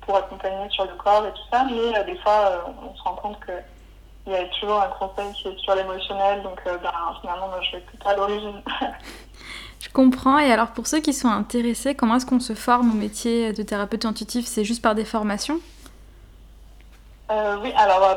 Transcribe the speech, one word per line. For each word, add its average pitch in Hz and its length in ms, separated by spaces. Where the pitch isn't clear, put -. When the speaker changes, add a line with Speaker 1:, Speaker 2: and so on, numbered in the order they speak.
Speaker 1:
pour 285 160
accompagner 196 520
sur - 160
le - 80
corps 208 320
et 190 60
tout - 200
ça. 254 160
Mais, 233 300
euh, 202 60
des 180 140
fois, 208 140
euh, 175 60
on - 80
se - 60
rend - 140
compte 208 240
que - 120
il 190 60
y - 20
a 180 80
toujours 208 220
un 190 60
conseil 202 340
qui - 140
est 190 120
sur 196 140
l'émotionnel, 196 720
donc, 185 240
euh, 175 100
ben, - 140
finalement, 185 260
moi, 185 160
je - 140
vais 180 60
plutôt - 260
à 202 60
l'origine. 208 460
<laughs> - 1000
Speaker 2:
Je - 100
comprends. 262 500
Et 285 120
alors, 226 180
pour - 180
ceux 311 120
qui 302 140
sont - 140
intéressés, 233 680
comment 233 200
est-ce 254 100
qu'on 254 140
se 233 140
forme 240 380
au 220 40
métier 220 580
de 214 100
thérapeute 208 420
intuitif ? 226 400
C'est 214 180
juste 233 200
par 220 120
des 214 100
formations ? 214 540
Speaker 1:
Euh, 208 300
oui, 254 140
alors, 196 280
euh, 190 140